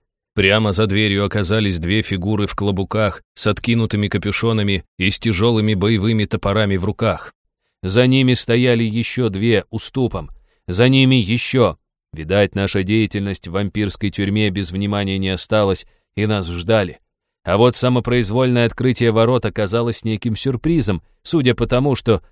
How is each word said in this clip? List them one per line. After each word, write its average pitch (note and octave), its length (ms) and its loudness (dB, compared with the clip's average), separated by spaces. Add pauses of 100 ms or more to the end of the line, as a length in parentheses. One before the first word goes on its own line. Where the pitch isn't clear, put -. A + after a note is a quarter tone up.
(360)
Прямо G#2 360 4
за G#2 140 0
дверью G2+ 400 0
оказались G2+ 540 -2
две F#2+ 240 -2
фигуры G2+ 420 -4
в - 100 -8
клобуках G2+ 680 -2 (100)
с - 140 -4
откинутыми G#2+ 600 0
капюшонами G2+ 800 -2 (140)
и F#2 100 0
с - 80 0
тяжелыми A2 560 0
боевыми G#2 520 0
топорами G2+ 520 0
в F2+ 80 -4
руках. G#2 480 -4 (480)
За G2+ 240 2
ними B2+ 280 4
стояли A#2+ 500 2
еще A2+ 460 -2
две G2+ 420 0
уступом, A2 580 -4 (380)
за G#2 220 4
ними C3 260 6
еще. A2+ 600 0 (360)
Видать, F2+ 420 0
наша G2 280 0
деятельность G2+ 640 -2
в E2+ 40 -12
вампирской G2+ 580 -4
тюрьме G2+ 400 0
без F#2 220 -4
внимания G2+ 460 -2
не F#2+ 120 -2
осталась, G2 560 0 (300)
и A2 100 0
нас G2+ 220 -2
ждали. F2 520 -2 (440)
А F#2 140 0
вот A#2+ 180 4
самопроизвольное A#2+ 920 0
открытие A#2+ 460 0
ворот A2+ 340 2
оказалось A2 580 -2
неким A2 320 -2
сюрпризом, B2+ 680 -2 (220)
судя C3+ 320 2
по - 100 -2
тому, C3 300 0
что G#2+ 260 0 (100)